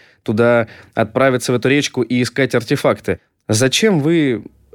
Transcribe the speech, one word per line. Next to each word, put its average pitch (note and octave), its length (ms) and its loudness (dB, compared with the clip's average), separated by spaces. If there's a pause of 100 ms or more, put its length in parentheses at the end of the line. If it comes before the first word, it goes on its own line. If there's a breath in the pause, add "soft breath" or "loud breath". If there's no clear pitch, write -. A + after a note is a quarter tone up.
(220 soft breath)
туда A#2 460 2 (260 loud breath)
отправиться, B2 580 0
в B2 40 0
эту A#2 120 0
речку, C3+ 340 0
и B2 200 -2
искать B2+ 320 -2
артефакты». A#2+ 680 -2 (280)
Зачем C3+ 520 2
вы C#3+ 440 0 (300)